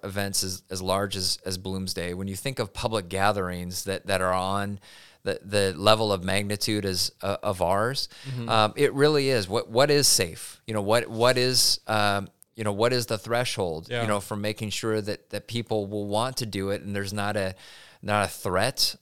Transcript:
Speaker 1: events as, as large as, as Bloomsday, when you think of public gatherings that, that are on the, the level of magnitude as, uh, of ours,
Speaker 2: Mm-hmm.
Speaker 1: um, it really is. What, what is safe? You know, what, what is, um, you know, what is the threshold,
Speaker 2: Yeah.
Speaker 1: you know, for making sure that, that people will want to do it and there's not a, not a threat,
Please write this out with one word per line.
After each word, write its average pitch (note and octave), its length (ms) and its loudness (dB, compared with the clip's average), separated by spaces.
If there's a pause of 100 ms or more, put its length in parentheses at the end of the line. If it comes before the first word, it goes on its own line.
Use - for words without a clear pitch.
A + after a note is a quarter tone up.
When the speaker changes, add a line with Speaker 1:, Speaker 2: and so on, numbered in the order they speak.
Speaker 1:
events G2 400 -2
as, F#2 260 -8
as F#2 120 -6
large G2 340 0
as, F#2 280 -2
as F#2+ 140 -4
Bloomsday, F#2 560 -4
when G2 140 -6
you F#2+ 80 -6
think C3+ 220 -6
of G#2+ 160 -4
public G#2 340 -2
gatherings F#2 760 0
that, F#2+ 240 -6
that F#2+ 120 2
are F#2 140 2
on G2 440 -2 (440)
the, F#2+ 200 -2
the G2 360 2
level G#2+ 340 4
of F#2 100 0
magnitude G2+ 640 -2
as, F#2 280 -2 (100)
uh, G2 200 -2
of G2 200 0
ours, G#2 460 0 (200)
Speaker 2:
Mm-hmm. B2 200 -6
Speaker 1:
um, G#2+ 280 4
it C3+ 160 4
really C#3 380 4
is. G#2+ 180 2
What, G2+ 220 0
what C3 200 6
is C#3+ 160 6
safe? - 600 0
You A2 80 -6
know, G#2 80 0
what, A2 260 2
what A#2+ 300 4
is, B2+ 480 2
um, G#2 420 2 (280)
you A2 80 -6
know, G#2 80 0
what A2+ 200 2
is A#2+ 140 0
the A2+ 100 -2
threshold, G2+ 720 -2
Speaker 2:
Yeah. A#2+ 140 -4
Speaker 1:
you A2 60 -2
know, G#2 120 2
for G#2 160 -8
making G#2+ 340 -4
sure A2 300 -2
that, G2+ 300 -8
that G2+ 160 -8
people A2 400 -2
will G#2 220 -6
want A#2 300 0
to B2 80 -4
do G2 240 -4
it G2 120 -2
and G2+ 120 -8
there's G2 200 -4
not G#2 240 -2
a, F#2+ 160 -2 (480)
not G#2 240 2
a - 20 -2
threat, - 720 0